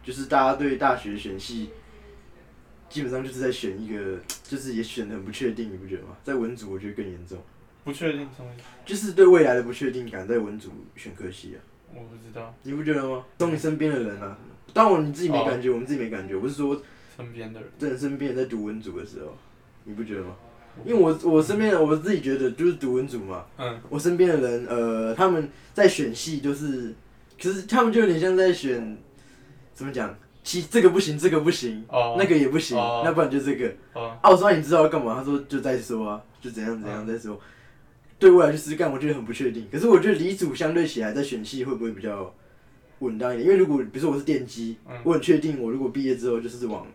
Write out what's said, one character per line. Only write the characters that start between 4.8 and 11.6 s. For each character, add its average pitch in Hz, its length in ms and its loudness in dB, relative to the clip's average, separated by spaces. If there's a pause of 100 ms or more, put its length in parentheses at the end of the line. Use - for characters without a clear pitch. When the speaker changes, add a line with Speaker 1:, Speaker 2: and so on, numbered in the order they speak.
Speaker 1:
选 110 260 -8
得 110 60 -10
很 98 100 -12
不 101 60 -12
确 120 220 -4
定， 107 200 -8
你 92 40 -12
不 95 100 -16
觉 95 100 -8
得 87 60 -14
吗？ 92 220 -18
在 139 100 -6
文 120 220 -4
组 104 160 -14
我 95 60 -8
觉 101 100 -10
得 101 60 -12
更 110 100 -8
严 87 220 -14
重。 90 120 -16 (460)
Speaker 2:
不 143 80 -8
确 160 180 -4
定 143 260 -8
什 127 60 -18
么 123 100 -16
意 120 60 -18
思？ - 60 -20 (200)
Speaker 1:
就 202 120 -8
是 202 160 -6
对 185 120 10
未 175 200 10
来 123 100 4
的 123 80 2
不 120 100 -6
确 123 200 -4
定 120 180 -8
感， 95 160 -10
在 117 120 0
文 104 200 -4
组 92 140 -16 (240)
选 - 180 -18
科 90 160 -12
系 87 240 -16
啊。 - 40 -18 (360)